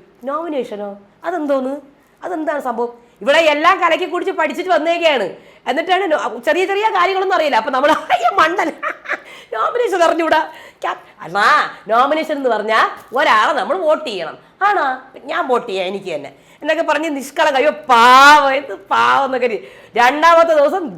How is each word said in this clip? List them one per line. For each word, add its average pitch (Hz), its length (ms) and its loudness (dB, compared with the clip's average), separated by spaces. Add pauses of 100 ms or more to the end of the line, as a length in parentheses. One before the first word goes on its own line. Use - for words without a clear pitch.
(240)
നോമിനേഷനോ? 277 760 -8 (260)
അതെന്തോന്ന്? 285 520 -4 (480)
അതെന്താണ് 320 360 -6
സംഭവം? 240 460 -8 (140)
ഇവിടെ 277 180 0
എല്ലാം 330 420 2
കലക്കി 339 260 0
കുടിച്ച് 349 260 -6
പഠിച്ചിട്ട് 339 380 -4
വന്നേക്കെയാണ്. 320 640 0 (300)
എന്നിട്ടാണ് 339 460 -2
നോ-, 240 320 -4
ചെറിയ 320 200 0
ചെറിയ 392 180 -2
കാര്യങ്ങളൊന്നും 381 540 0
അറിയില്ല. 294 200 0
അപ്പൊ 220 140 -2
നമ്മൾ 262 200 2
<laughs> - 220 -2
"അയ്യോ, 523 280 2
മണ്ടൻ, 330 320 0 (840)
നോമിനേഷൻ 370 480 -2
അറിഞ്ഞൂടാ." 320 480 0 (320)
ക്യാ-, - 400 -10
അണ്ണാ, 208 460 0 (200)
നോമിനേഷൻ 285 440 0
എന്ന് 277 180 -2
പറഞ്ഞാ 220 380 0 (260)
ഒരാളെ 262 380 2
നമ്മൾ 254 240 -2
വോട്ട് 302 280 0
ചെയ്യണം. 165 340 -8 (240)
"ആണോ? 311 640 -2
ഞാൻ 311 240 -6
വോട്ട് 240 200 -2
ചെയ്യാം, 190 180 -4
എനിക്ക് 185 280 -8
തന്നെ," 139 180 -10 (300)
എന്നൊക്കെ 320 200 -2
പറഞ്ഞ് 311 340 -2
നിഷ്കളങ്ക, 294 400 -2
"അയ്യോ, 294 140 0
പാവം, 269 840 6
എന്ത് 277 200 -6
പാവം," 247 500 0
എന്നൊക്കെ 254 220 -2
ഇരി-, - 500 -10
രണ്ടാമത്തെ 320 580 4
ദിവസം 294 440 0